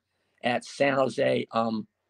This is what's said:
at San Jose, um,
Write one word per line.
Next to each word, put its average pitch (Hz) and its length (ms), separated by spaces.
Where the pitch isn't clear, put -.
at 120 220
San 139 300
Jose, 131 580
um, 113 340